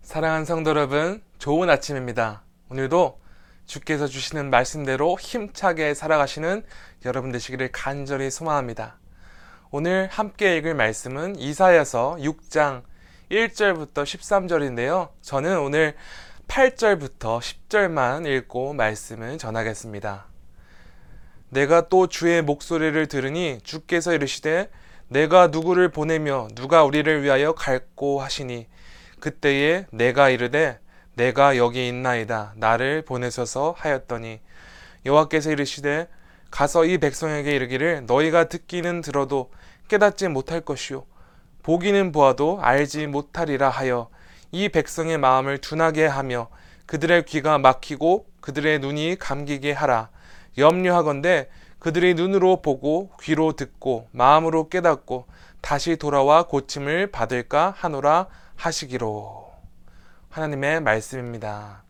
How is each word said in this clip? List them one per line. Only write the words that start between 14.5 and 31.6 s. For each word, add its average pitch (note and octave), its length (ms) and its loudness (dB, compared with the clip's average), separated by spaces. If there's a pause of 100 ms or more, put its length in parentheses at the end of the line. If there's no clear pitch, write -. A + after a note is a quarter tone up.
저는 D#3 340 -2
오늘 D3 380 0 (520)
팔 C4 280 4
절부터 C#3 680 0
십 - 300 -12
절만 D#3+ 560 0
읽고 C3 460 -4
말씀을 A2+ 640 -4
전하겠습니다. G#2+ 880 -8 (1200)
"내가 C#3+ 400 4
또 F#3 160 6
주의 E3+ 380 0
목소리를 D#3 640 -2
들으니 C#3+ 560 -4
주께서 E3+ 500 -4
이르시되, D#3 560 -2 (380)
'내가 D#3+ 400 6
누구를 E3+ 420 2
보내며 D3+ 640 -2
누가 C#3 300 6
우리를 D3 400 2
위하여 C#3+ 300 2
갈꼬?' C#3 680 -4
하시니, B2 500 -10 (480)
그때에 D3+ 680 0
내가 B2 380 4
이르되, B2+ 520 0 (360)
'내가 C3+ 400 4
여기 A#2+ 320 0